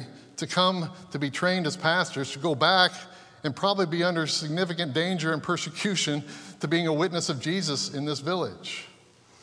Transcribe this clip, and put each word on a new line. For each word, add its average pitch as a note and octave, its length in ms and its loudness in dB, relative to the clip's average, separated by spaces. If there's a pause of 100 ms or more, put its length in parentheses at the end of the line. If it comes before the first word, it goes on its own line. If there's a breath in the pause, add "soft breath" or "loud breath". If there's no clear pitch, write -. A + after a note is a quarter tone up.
(380 loud breath)
to - 100 -4
come F3+ 420 2 (220 loud breath)
to C#3+ 80 -4
be C#3+ 100 -2
trained F3+ 380 0
as C#3+ 100 -2
pastors, D#3+ 540 0
to - 80 -10
go D3+ 160 0
back F#3 360 6 (520 loud breath)
and D3 120 0
probably G3 300 2
be E3+ 180 0
under E3+ 220 2
significant E3 680 -2
danger D#3+ 420 0
and D3+ 100 -2
persecution D#3+ 800 -2 (360 loud breath)
to E3 80 -2
being E3+ 200 2
a D#3+ 60 4
witness E3+ 360 0
of C#3+ 100 -2
Jesus D#3 540 -2
in C#3+ 120 -4
this D3 140 -4
village. - 680 -4 (580 loud breath)